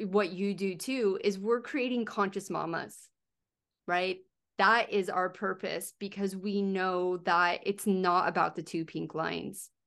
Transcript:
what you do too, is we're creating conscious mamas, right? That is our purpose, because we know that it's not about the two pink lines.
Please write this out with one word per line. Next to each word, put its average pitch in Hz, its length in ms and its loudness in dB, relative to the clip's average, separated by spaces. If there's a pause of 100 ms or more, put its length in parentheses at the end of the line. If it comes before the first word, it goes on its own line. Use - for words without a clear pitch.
(100)
what 190 220 2
you 196 220 0
do 190 220 -2
too, 233 460 0
is 196 160 0
we're 226 220 0
creating 247 440 -2
conscious 196 460 -2
mamas, 160 580 -6 (800)
right? 185 320 0 (400)
That 220 320 6
is 196 180 0
our 185 220 0
purpose, 190 680 -6
because 196 360 -4
we 196 280 -2
know 185 560 0
that 175 460 4
it's 202 220 -2
not 185 420 4
about 170 280 2
the 165 60 -6
two 160 220 -6
pink 160 300 -8
lines. 170 560 -6 (160)